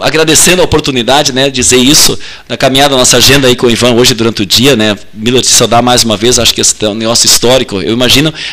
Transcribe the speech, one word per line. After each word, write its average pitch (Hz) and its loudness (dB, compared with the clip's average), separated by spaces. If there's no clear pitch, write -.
agradecendo 160 2
a 156 2
oportunidade, 139 0
né, 135 0
dizer 127 0
isso, 127 2
na 120 -8
caminhada 139 2
da 131 0
nossa 127 2
agenda 131 2
aí 123 2
com 123 2
o - 2
Ivan 117 2
hoje 123 2
durante 113 -2
o 98 -4
dia, 123 2
né, 107 0
Miller, 117 0
te 117 -2
saudar 117 2
mais 123 2
uma 110 -2
vez, 120 0
acho 117 0
que - -6
esse 113 -2
é 107 0
um 101 -4
negócio 113 -2
histórico. 117 0
Eu 87 -2
imagino, 127 0